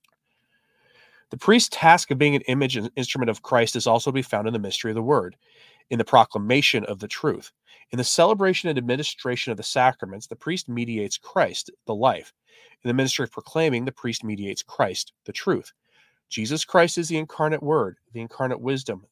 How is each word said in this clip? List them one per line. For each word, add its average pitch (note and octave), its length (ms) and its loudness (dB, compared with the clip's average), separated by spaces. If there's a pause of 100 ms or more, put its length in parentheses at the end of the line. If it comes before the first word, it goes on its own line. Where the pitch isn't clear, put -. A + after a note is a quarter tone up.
(1300)
The C3 80 -10
priest's - 360 4
task E3 360 6
of C3+ 80 0
being D3 160 4
an C3+ 80 0
image C3 340 0
and A2+ 200 -4
instrument B2 340 -2
of G#2+ 120 -4
Christ A#2 340 2
is A#2 100 -4
also A#2 240 2
to C3 40 -2
be C3 80 0
found G#2+ 240 -2
in A2+ 60 -2
the A#2 60 -2
mystery G2+ 320 -6
of G#2+ 60 -4
the A2+ 60 -2
Word, A2+ 340 0 (540)
in A#2+ 80 0
the A2+ 60 0
proclamation A2+ 800 4
of G#2+ 140 -8
the G#2 100 -10
truth. - 440 -6 (400)
In B2 60 -4
the B2+ 60 -2
celebration F#3+ 640 2
and D3 100 -2
administration B2 720 -4
of G2+ 40 -6
the G#2+ 60 -10
sacraments, A#2+ 640 0
the A#2 100 -14
priest F3+ 320 -8
mediates A#2 500 -6
Christ, - 520 -2 (160)
the A2 80 -4
life. G#2 380 -2 (500)
In B2+ 60 -4
the A#2+ 60 0
ministry C3+ 280 0
of A#2 80 -6
proclaiming, C3 540 -2
the C3 80 -6
priest - 320 -6
mediates G2+ 380 -6
Christ, - 500 -6 (120)
the - 80 -12
truth. - 400 -4 (580)
Jesus A#2+ 340 -6
Christ F3 340 2
is E3 100 -4
the D#3+ 100 -2
incarnate D#3 440 -2
Word, C#3+ 360 0 (140)
the A2+ 80 -12
incarnate B2 400 -6
wisdom, A#2+ 520 -6